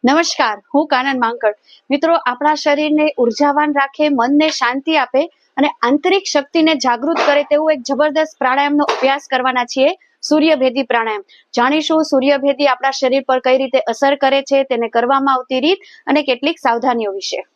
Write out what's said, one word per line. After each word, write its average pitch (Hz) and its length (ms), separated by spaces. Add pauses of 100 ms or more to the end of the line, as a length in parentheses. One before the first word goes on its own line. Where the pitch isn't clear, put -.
નમસ્કાર, 269 560 (100)
હું 302 140
કાનન 262 320
માંકડ. 233 360 (360)
મિત્રો, 320 240 (100)
આપણા 285 300
શરીરને 302 640
ઉર્જાવાન 285 560
રાખે, 285 360
મનને 285 400
શાંતિ 277 460
આપે 269 300 (320)
અને 285 100 (140)
આંતરિક 330 420
શક્તિને 311 520
જાગૃત 254 500
કરે 294 180
તેવું 302 300
એક 269 80
જબરદસ્ત 302 580
પ્રાણાયામનો 285 440
અભ્યાસ 269 480
કરવાના 254 340
છીએ, 262 220 (340)
સૂર્યભેદી 277 600
પ્રાણાયામ. 226 400 (320)
જાણીશું 302 480
સૂર્યભેદી 277 640
આપણા 269 240
શરીર 262 360
પર 254 120
કઈ 254 180
રીતે 262 220
અસર 277 360
કરે 277 260
છે, 269 220
તેને 240 240
કરવામાં 269 480
આવતી 254 240
રીત 330 180 (300)
અને 285 140
કેટલીક 277 380
સાવધાનીઓ 233 520
વિશે. 190 320 (120)